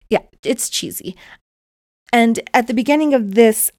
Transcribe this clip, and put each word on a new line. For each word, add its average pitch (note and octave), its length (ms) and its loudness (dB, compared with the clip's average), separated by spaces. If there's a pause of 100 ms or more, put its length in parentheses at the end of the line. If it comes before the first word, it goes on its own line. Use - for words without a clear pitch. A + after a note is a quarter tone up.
(100)
yeah, G3+ 120 0 (200)
it's - 260 -4
cheesy. - 480 -10 (960)
And A#3 280 2 (120)
at A#3+ 140 0
the A#3+ 80 -4
beginning C#4+ 400 0
of G3+ 200 -2
this A3+ 440 4